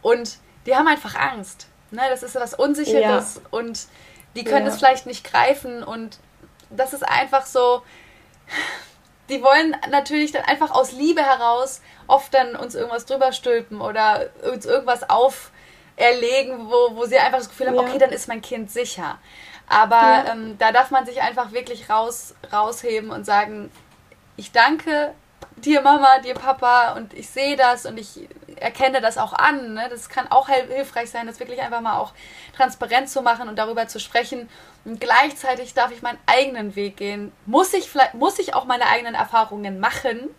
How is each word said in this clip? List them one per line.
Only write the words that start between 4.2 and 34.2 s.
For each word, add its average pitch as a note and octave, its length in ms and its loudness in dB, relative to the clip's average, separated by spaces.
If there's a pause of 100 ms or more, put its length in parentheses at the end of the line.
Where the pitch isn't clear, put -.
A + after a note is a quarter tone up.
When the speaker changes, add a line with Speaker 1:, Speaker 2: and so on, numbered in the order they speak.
Speaker 1:
die A3+ 100 -10
können A3 220 2
Speaker 2:
Ja. G#3+ 60 -2
Speaker 1:
es - 60 -8
vielleicht C4 280 4
nicht B3 160 -12
greifen B3 640 0
und A3+ 340 -12 (520)
das C4 240 -4
ist C4+ 120 -8
einfach C4+ 400 0
so, B3 360 2 (1500)
die C4 140 -4
wollen D4+ 340 6 (140)
natürlich D4 420 0
dann - 120 -4
einfach D4+ 260 0
aus C4 220 2
Liebe D4+ 300 0
heraus B3 600 0 (240)
oft C4+ 260 2
dann B3 220 2
uns A#3+ 200 -10
irgendwas A#3 320 -6
drüber C4 260 0
stülpen A#3 480 -4
oder A3 460 0 (260)
uns G#3 140 -10
irgendwas B3 440 0
auferlegen, B3 1600 0
wo, A#3+ 260 4
wo A#3 100 -4
sie B3+ 120 2
einfach C4 200 2
das A#3+ 100 -6
Gefühl - 180 -6
haben, B3 100 0
Speaker 2:
Ja. B3 60 4
Speaker 1:
„Okay, B3+ 160 -2
dann C4 120 6
ist - 180 -8
mein A3+ 140 -8
Kind A3+ 280 -10
sicher.“ A#3 480 -8 (500)
Aber, G#3+ 280 6
Speaker 2:
Ja. A3+ 360 6
Speaker 1:
ähm, A3 260 -8
da A3 140 2
darf B3 180 4
man B3+ 160 2
sich B3 160 -4
einfach A#3 300 -4
wirklich A#3+ 380 -8
raus-, A3+ 440 -2 (180)
rausheben A3 580 -4
und G#3 160 -12
sagen, G#3 440 -2 (680)
„Ich - 160 -18
danke D4 600 2 (440)
dir, C#4+ 240 2
Mama, C#4 400 8
dir, B3 140 -8
Papa, B3 580 2
und A3+ 220 -12
ich - 160 -16
sehe C#4 260 -2
das B3 300 2
und A3+ 120 -12
ich - 300 -18 (280)
erkenne C4 440 0
das A3 180 -2
auch A3 140 -4
an“, C4+ 420 0
ne? A3+ 160 -6
Das A#3+ 180 -14
kann B3+ 220 -6
auch C4+ 180 4
hel-, B3+ 240 0
hilfreich B3+ 380 -6
sein, A#3 160 -10
das A#3 140 -16
wirklich B3 200 -12
einfach A#3 200 -6
mal A3+ 180 -2
auch A3+ 140 -6 (440)
transparent B3+ 540 0
zu C4+ 120 -2
machen A#3 260 0
und G#3+ 80 -10
darüber A3+ 320 -4
zu A3+ 100 -14
sprechen. A#3+ 500 -4 (360)